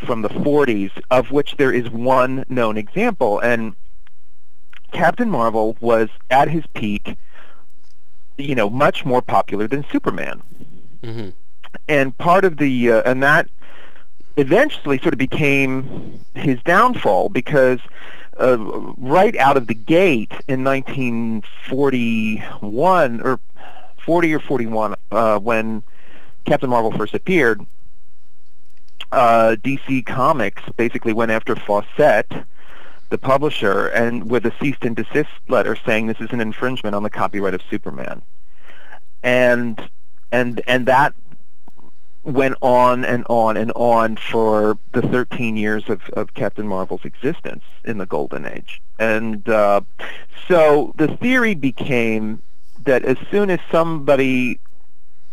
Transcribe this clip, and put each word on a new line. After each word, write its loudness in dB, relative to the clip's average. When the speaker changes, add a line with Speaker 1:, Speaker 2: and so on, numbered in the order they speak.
Speaker 1:
from -2
the 0
forties, 2
of 2
which 2
there 4
is 0
one 2
known 0
example, 0
and 0
Captain 2
Marvel 2
was, 4
at 6
his 0
peak, -2
you -2
know, 2
much 2
more 4
popular 2
than -2
Superman. -2
Speaker 2:
Mm-hmm. -4
Speaker 1:
And 2
part 4
of 0
the, 2
uh, 6
and 2
that 4
eventually 2
sort 0
of -2
became 0
his 0
downfall 2
because, 2
uh, 4
right 2
out 4
of 0
the -2
gate 2
in 0
nineteen -2
forty-one, 0
or 0
forty 0
or 0
forty-one, -2
uh, 2
when -2
Captain 0
Marvel 2
first -2
appeared, 2
uh, 6
D -2
C 0
Comics 0
basically 0
went 0
after 0
Fawcett, 2
the -2
publisher, 0
and 0
with 2
a 0
cease -2
and -2
desist -2
letter 2
saying 0
this -2
is -6
an -2
infringement -2
on -2
the -2
copyright 0
of -4
Superman. -4
And, 2
and, 0
and 2
that 4
went 0
on 4
and 0
on 2
and 0
on 2
for 2
the 2
thirteen 0
years 0
of, -2
of -2
Captain -2
Marvel's -2
existence -4
in -2
the -4
Golden -2
Age. -4
And, 0
uh, 4
so 6
the 2
theory 2
became 0
that 2
as 2
soon 2
as 2
somebody 2